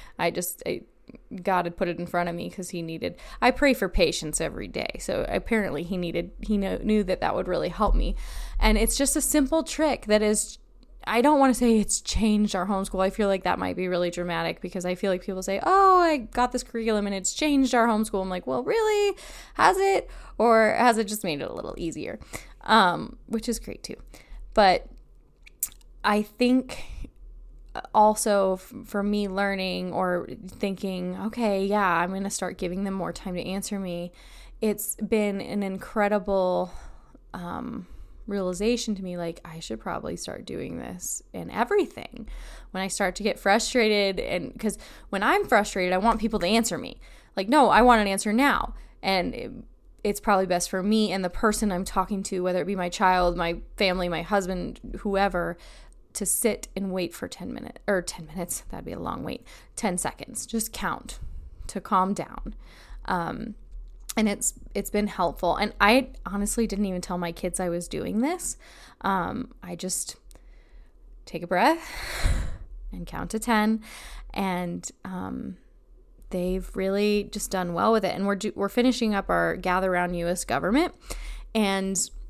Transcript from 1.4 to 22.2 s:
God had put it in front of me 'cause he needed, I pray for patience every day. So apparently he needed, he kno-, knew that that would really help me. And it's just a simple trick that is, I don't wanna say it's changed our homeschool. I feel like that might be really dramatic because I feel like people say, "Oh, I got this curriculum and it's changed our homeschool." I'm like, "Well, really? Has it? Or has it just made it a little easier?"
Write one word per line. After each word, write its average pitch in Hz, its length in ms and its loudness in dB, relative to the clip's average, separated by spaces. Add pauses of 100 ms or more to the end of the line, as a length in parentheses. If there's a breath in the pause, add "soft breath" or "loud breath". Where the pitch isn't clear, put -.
God 180 240 2
had 170 120 -8
put 185 100 0
it 175 120 -4
in 175 60 -6
front 175 240 0
of 170 60 -6
me 175 160 -8
'cause 175 180 -10
he 175 140 -6
needed, 165 320 -6 (260 loud breath)
I 247 80 8
pray 262 240 4
for 196 160 0
patience 156 500 2
every 151 280 -6
day. - 320 -6
So - 280 -2
apparently 190 560 0
he 180 140 -4
needed, 170 340 -4 (100)
he 208 160 0
kno-, 190 260 0
knew 214 200 4
that 180 180 0
that - 140 0
would 180 120 -2
really 170 220 0
help 202 260 2
me. - 200 2 (440 loud breath)
And 220 180 6
it's 220 200 2
just 269 180 2
a 302 60 2
simple 302 420 4
trick 302 420 0
that 214 160 6
is, 214 380 0 (480)
I 220 140 2
don't 294 160 8
wanna 269 160 8
say 226 260 6
it's - 220 0
changed 208 540 2
our 190 100 -2
homeschool. 190 340 -2
I 190 120 4
feel 202 160 2
like 196 160 2
that 180 160 2
might 185 160 -2
be 185 120 -2
really 175 220 2
dramatic 170 500 -2
because 180 260 -8
I 180 100 -2
feel 196 160 -2
like 180 100 -2
people 190 220 -6
say, 196 180 -2
"Oh, 381 380 8
I 320 180 4
got 247 340 0
this 247 120 -4
curriculum 220 420 0
and 202 100 -2
it's 190 180 -4
changed 269 420 2
our 233 120 6
homeschool." 214 360 2
I'm 190 60 -4
like, 180 180 -6
"Well, 254 160 -2
really? 415 520 2 (380 loud breath)
Has - 240 6
it? 196 320 2 (300 loud breath)
Or 220 360 6
has 233 220 6
it 220 100 0
just 214 160 -6
made 151 180 -2
it - 80 -6
a - 40 -10
little - 240 -8
easier?" - 420 -6 (440 loud breath)